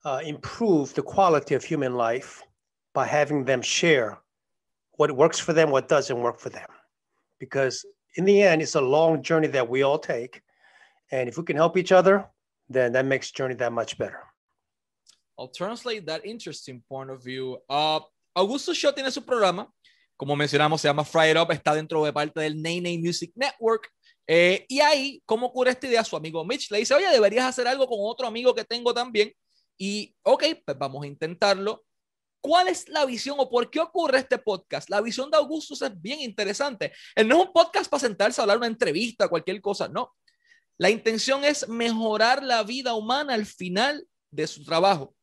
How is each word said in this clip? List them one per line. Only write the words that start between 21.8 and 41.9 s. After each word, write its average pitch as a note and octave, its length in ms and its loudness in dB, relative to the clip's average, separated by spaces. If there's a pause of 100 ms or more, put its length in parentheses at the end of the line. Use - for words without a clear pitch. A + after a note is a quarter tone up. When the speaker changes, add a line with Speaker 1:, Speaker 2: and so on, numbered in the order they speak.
Speaker 2:
de D3 80 -2
parte D3+ 280 -4
del D#3 200 -4
Nene F3 380 -4
Music E3+ 380 -4
Network. A3+ 520 -2 (380)
Eh, F3 420 2
y C4 120 -2
ahí, C#4+ 440 2
¿cómo A#3 220 -2
ocurre B3+ 240 0
esta B3 160 -6
idea? A#3 160 2
Su - 140 -6
amigo D#3+ 280 -6
Mitch - 260 -6
le G3+ 80 -2
dice, A#3 160 0
"Oye, F#4 140 4
deberías A#3 380 4
hacer B3 220 -2
algo C4 180 0
con A#3+ 140 -4
otro A#3 260 -6
amigo A#3 260 0
que G#3+ 120 -4
tengo A#3+ 280 -4
también." A#3 400 0 (460)
Y, G3+ 440 -8
ok, C4+ 220 4 (200)
pues C#3 120 -8
vamos C#3 280 -8
a - 20 -12
intentarlo. F#3+ 760 -2 (560)
¿Cuál F4 280 2
es F4 200 -6
la D4 160 0
visión C4 340 -6
o C4 100 0
por A#3 220 0
qué D4+ 100 -4
ocurre E4 380 0
este C4 200 -2
podcast? F#3 520 -6
La G3+ 100 0
visión B3+ 300 -6
de D#4 60 2
Augustus D4 460 -4
es G#3 180 -8
bien B3+ 200 -10
interesante. G#3+ 720 -6 (220)
Él A3 140 6
no C4 80 6
es F#4 100 6
un F#4 60 -16
podcast F4 380 4
para C#4+ 100 -2
sentarse A#3 400 0
a - 20 4
hablar G#3+ 160 4
una A#3+ 80 -2
entrevista, G#3+ 600 0
cualquier F#3 320 -4
cosa, G3 280 -4
no. E3+ 260 -8 (600)
La F#3 140 2
intención A3+ 540 0
es D4 240 0
mejorar A3+ 720 0